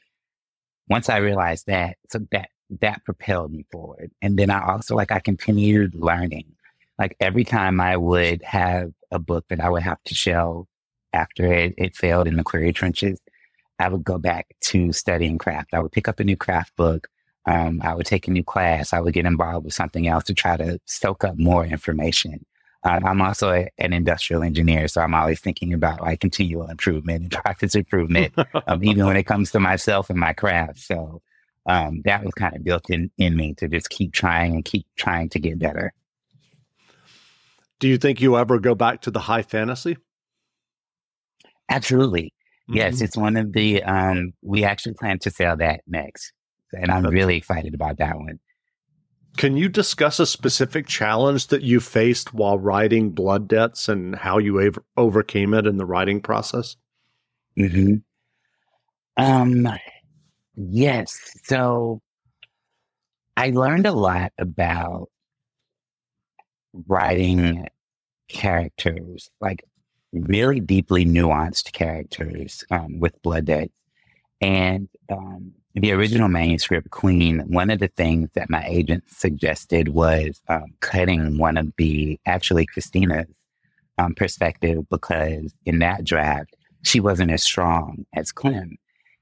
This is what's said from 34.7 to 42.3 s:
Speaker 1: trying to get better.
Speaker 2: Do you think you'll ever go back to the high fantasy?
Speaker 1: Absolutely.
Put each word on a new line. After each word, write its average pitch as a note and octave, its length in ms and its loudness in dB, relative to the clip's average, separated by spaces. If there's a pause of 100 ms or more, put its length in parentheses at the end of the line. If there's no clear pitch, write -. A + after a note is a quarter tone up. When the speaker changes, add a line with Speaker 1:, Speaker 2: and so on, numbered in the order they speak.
Speaker 1:
trying E2+ 340 -2
to - 100 -4
get E2 200 -4
better. D#2+ 340 -4 (1900)
Speaker 2:
Do C3+ 80 2
you C3 120 4
think B2+ 220 2
you'll B2+ 160 6
ever A#2+ 200 4
go A#2 160 4
back A#2 280 0
to A#2+ 100 -6
the G#2+ 80 -2
high A2 240 0
fantasy? B2+ 540 -4 (1700)
Speaker 1:
Absolutely. B2+ 640 2 (360)